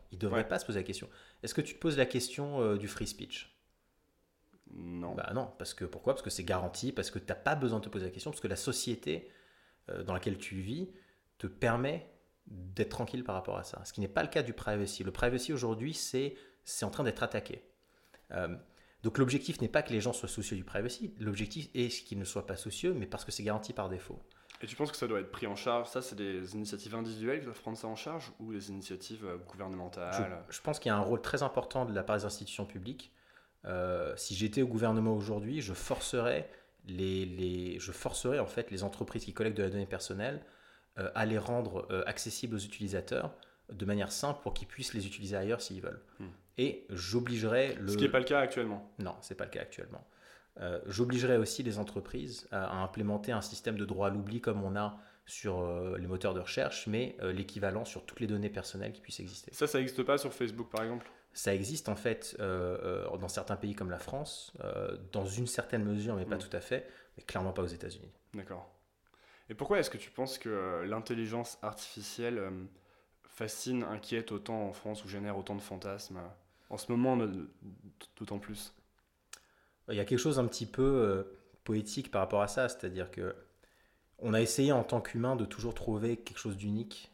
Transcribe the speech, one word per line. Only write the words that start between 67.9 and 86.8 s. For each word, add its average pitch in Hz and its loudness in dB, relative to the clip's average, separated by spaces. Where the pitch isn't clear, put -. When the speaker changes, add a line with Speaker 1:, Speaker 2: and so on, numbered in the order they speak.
Speaker 2:
D'accord. 92 -10
Et 113 -8
pourquoi 180 4
est-ce 143 2
que 107 -8
tu - -12
penses 131 -2
que, 120 -6
euh, 92 0
l'intelligence 113 -2
artificielle, 110 -4
euh, 95 -2
fascine, - -2
inquiète 110 -2
autant 107 -2
en 95 -4
France 107 -6
ou 98 -10
génère 101 -2
autant 98 -4
de 101 -4
fantasmes, 98 -8
euh, 87 -10
en 104 -6
ce - -8
moment, 123 6
euh, 95 0
d'autant 101 -6
plus ? - -10
Speaker 1:
Il 107 2
y 101 4
a 101 4
quelque - 6
chose 147 6
un 117 6
petit - -2
peu, 127 2
euh, 107 6
poétique 110 0
par 98 4
rapport 101 4
à 101 6
ça, 127 4
c'est-à-dire 92 -4
que 92 -4
on 113 2
a 110 8
essayé 135 6
en 120 6
tant 117 2
qu'humain 123 2
de 113 2
toujours 117 -2
trouver 113 2
quelque - -12
chose 101 -2
d'unique 104 -2